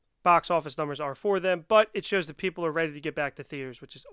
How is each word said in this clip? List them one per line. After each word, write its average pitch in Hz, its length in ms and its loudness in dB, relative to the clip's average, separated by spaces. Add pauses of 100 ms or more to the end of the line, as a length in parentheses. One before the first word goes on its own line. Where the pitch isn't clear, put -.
(240)
box 175 260 6
office 156 280 -2
numbers 147 240 -4
are 139 140 -6
for 202 220 0
them, 175 300 -2
but 214 260 6
it 196 120 -6
shows 185 220 0
that 196 100 -14
people 175 280 -4
are 160 60 0
ready 156 220 -2
to 147 80 -14
get 156 120 -6
back 143 220 -4
to 143 80 -12
theaters, 131 380 -12
which 135 160 -20
is - 160 -20